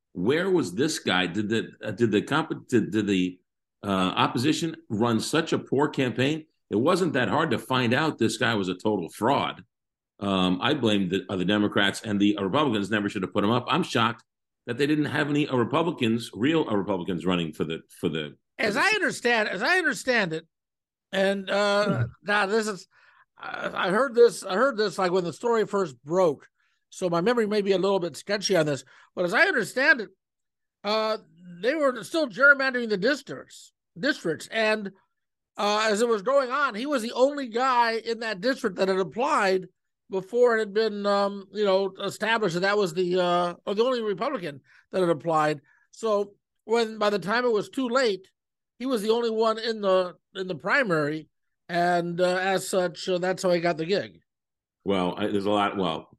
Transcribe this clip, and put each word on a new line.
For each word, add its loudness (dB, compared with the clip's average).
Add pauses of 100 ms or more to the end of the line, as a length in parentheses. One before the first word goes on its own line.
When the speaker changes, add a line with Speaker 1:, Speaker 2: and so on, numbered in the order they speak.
(140)
Speaker 1:
Where 0
was 2
this -2
guy? 2
Did -4
the, -2 (140)
uh, -8
did 2
the 4
comp-, -4
did, 2
did 0
the, 0 (440)
uh, 0
opposition 0 (140)
run 0
such -2
a 0
poor 0
campaign? -2 (240)
It -2
wasn't 2
that 0
hard 0
to 0
find 0
out 0
this 0
guy 0
was -2
a -2
total -2
fraud. 0 (560)
Um, 2
I 2
blame 0
the, -2
uh, -4
the -2
Democrats, 2
and -2
the, 4
uh, -4
Republicans 0
never 0
should -8
have -6
put 0
him 2
up. 0
I'm 0
shocked 0 (420)
that -6
they 0
didn't 0
have -2
any, 0
uh, -2
Republicans, 0
real, 0
uh, 0
Republicans -4
running -2
for -4
the, -8 (200)
for -2
the, -8 (220)
Speaker 2:
As -2
Speaker 1:
for -2
the 2
Speaker 2:
I 2
understand, 0
as -6
I 2
understand 0
it, -8 (640)
and, -2
uh, 2
Speaker 1:
Hmm. 0 (200)
Speaker 2:
now 0
this 0
is, -8 (500)
I, -8
I -2
heard 0
this, 6
I -4
heard 2
this, -2
like, 0
when 2
the -4
story 0
first -2
broke, 0 (420)
so -6
my 0
memory 2
may 0
be 2
a 4
little 2
bit -6
sketchy -2
on 4
this, -4 (320)
but -2
as 0
I 4
understand 2
it, -10 (720)
uh, -2 (440)
they 0
were 0
still -2
gerrymandering 4
the 0
districts, -4 (280)
districts, -4
and, -2 (640)
uh, 0
as 0
it 2
was 0
going 2
on, -2
he -6
was 0
the -6
only 2
guy 2
in -6
that -6
district -2
that 2
had 2
applied 0 (420)
before 2
it 2
had -4
been, 0
um, 0
you -2
know, 2 (100)
established 0
that -2
that 2
was 2
the, 0
uh, 2 (120)
or -4
the 4
only 0
Republican -6 (300)
that 0
had 2
applied. 0 (320)
So -2 (320)
when, 0
by 2
the 0
time -2
it 2
was 0
too -4
late, 0 (540)
he -6
was 0
the -2
only 2
one 0
in -4
the, 2 (180)
in -8
the -6
primary, 0 (400)
and, 0
uh, 2
as -2
such, -2
uh, 2
that's -2
how 2
he 2
got 0
the -6
gig. -4 (640)
Speaker 1:
Well, 0
I, -2
there's -2
a 0
lot. 2
Well, -2 (120)